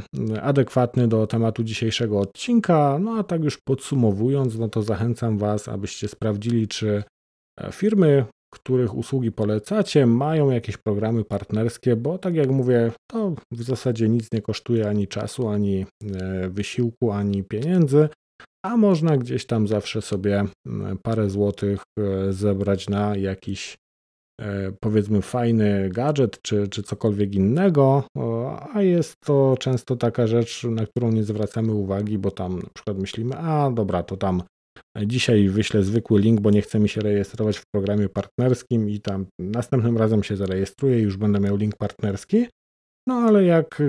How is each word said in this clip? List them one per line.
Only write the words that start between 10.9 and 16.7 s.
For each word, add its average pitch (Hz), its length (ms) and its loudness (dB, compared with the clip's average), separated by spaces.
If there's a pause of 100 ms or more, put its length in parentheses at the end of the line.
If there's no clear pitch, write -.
partnerskie, 110 720 -2
bo 139 220 -4
tak 180 180 -4
jak 143 140 2
mówię, 123 420 2 (200)
to 208 240 -2 (180)
w 117 100 -8
zasadzie 117 460 0
nic 117 220 0
nie 113 100 -2
kosztuje 113 480 -2
ani 104 180 0
czasu, 110 400 -6
ani, 101 380 0 (360)
e, 92 280 -4
wysiłku, 113 640 -4